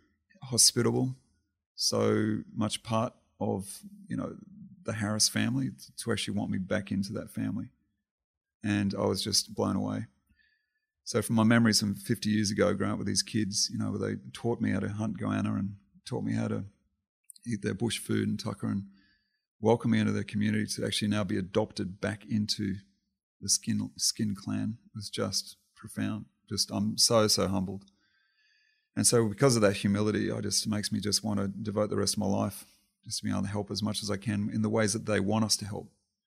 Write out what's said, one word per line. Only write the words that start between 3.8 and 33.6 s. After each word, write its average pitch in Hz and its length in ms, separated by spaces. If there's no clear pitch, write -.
you - 100
know, - 200
the - 100
Harris 107 360
family, 117 420
to - 140
actually 104 260
want 98 140
me 101 60
back 98 340
into 98 220
that - 160
family. 107 400
And 101 320
I 101 100
was 101 180
just 110 300
blown 101 220
away. 104 320
So - 180
from 113 140
my 113 80
memories 113 360
from 101 160
fifty - 340
years 107 220
ago, 98 220
growing 101 200
up 101 40
with 98 100
these 98 160
kids, 104 480
you - 60
know, 107 140
where 101 80
they 104 160
taught 117 280
me 104 100
how 101 80
to 101 100
hunt 104 280
goanna 104 400
and 98 180
taught 117 180
me 110 100
how 110 140
to 107 180
eat 117 160
their 107 120
bush 107 260
food 107 280
and 104 120
tucker 110 280
and 101 200
welcome 113 320
me 110 80
into 107 120
their 104 120
community, 107 420
to 110 200
actually 107 220
now 104 160
be 101 140
adopted 98 640
back 104 240
into 104 500
the 98 80
skin, 104 480
skin 107 380
clan 104 420
was 104 160
just - 480
profound. 107 500
Just, - 220
I'm 104 300
so, 110 280
so 95 200
humbled. 98 380
And 104 120
so 117 200
because 117 280
of 110 80
that 98 140
humility, 104 540
I 113 100
just, 101 260
makes 107 240
me 107 80
just 98 240
want 107 160
to 101 80
devote 104 420
the 101 80
rest 98 160
of - 60
my 101 80
life 101 380
just 113 160
to - 60
be 107 60
able 98 100
to 98 60
help 104 240